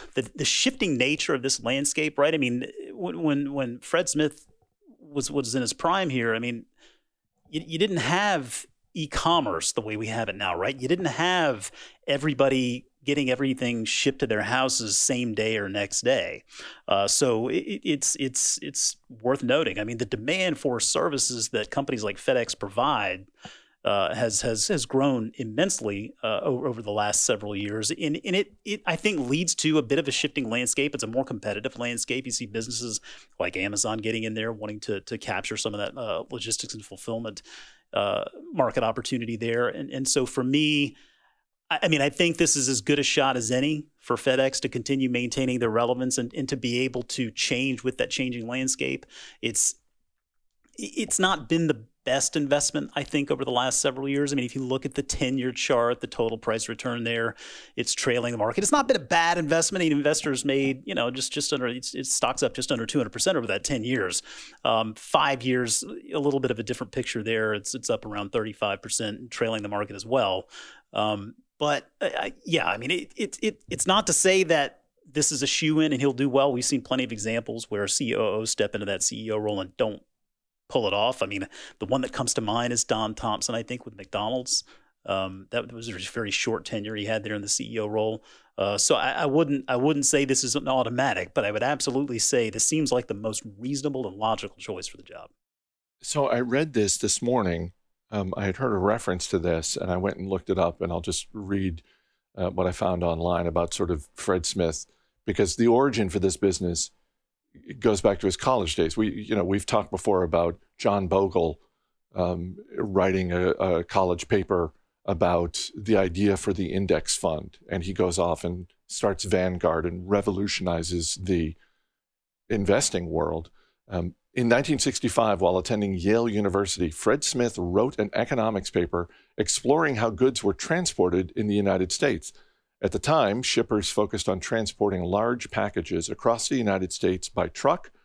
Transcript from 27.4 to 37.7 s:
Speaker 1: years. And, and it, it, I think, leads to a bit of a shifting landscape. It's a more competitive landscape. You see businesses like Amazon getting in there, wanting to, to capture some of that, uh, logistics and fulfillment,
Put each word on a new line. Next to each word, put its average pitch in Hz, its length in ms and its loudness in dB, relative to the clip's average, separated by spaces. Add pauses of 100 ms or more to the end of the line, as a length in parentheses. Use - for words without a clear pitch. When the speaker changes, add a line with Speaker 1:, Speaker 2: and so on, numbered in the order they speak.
Speaker 1:
years. 104 340 -4
And, 160 340 -4
and 190 120 0
it, 202 180 -2 (100)
it, 208 220 -6
I - 80 0
think, 160 340 0
leads 160 280 0
to 156 220 2
a 143 40 4
bit 135 160 2
of 165 80 0
a 135 60 0
shifting 139 360 -2
landscape. 123 460 0
It's - 80 -4
a 110 60 -4
more 127 160 0
competitive 107 540 -6
landscape. 120 460 -2
You 123 60 -10
see 117 160 -4
businesses 113 540 -4 (400)
like 90 160 -2
Amazon 104 420 -2
getting 110 240 -2
in 110 120 -4
there, 110 180 -4
wanting 107 280 -10
to, 98 200 -4
to - 180 -8
capture 104 380 -4
some 107 180 -4
of 104 60 -4
that, 101 180 -6
uh, 107 320 -4
logistics 113 440 -6
and 107 100 -12
fulfillment, 113 580 -8 (500)